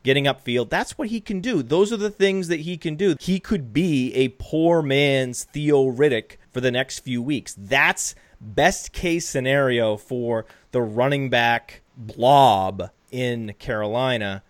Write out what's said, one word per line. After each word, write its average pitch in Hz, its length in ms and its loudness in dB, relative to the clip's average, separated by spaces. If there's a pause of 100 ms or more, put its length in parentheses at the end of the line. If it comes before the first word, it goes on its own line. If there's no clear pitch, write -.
getting 139 220 2
upfield. 123 440 -2
That's 196 280 -4
what 254 120 -6
he 226 120 -6
can 196 180 -6
do. 196 220 -2
Those 170 320 2
are 226 40 -4
the 208 120 -4
things 190 400 0
that 165 120 -2
he 170 160 -8
can 156 180 -6
do. 175 240 2
He 185 200 -2
could 151 320 -4
be 139 440 0
a 131 140 2
poor 165 520 0
man's 135 640 2
Theo 143 460 2
Riddick 123 460 0 (140)
for 123 100 -6
the 127 100 0
next 127 280 -4
few 123 220 -6
weeks. 131 360 -6
That's 139 580 0 (260)
best 139 500 -2
case 170 360 -4
scenario 127 680 0
for 117 480 -4 (260)
the 127 100 0
running 127 480 0
back 117 520 0 (140)
blob 107 920 4 (220)
in 120 480 -4
Carolina. 107 920 -4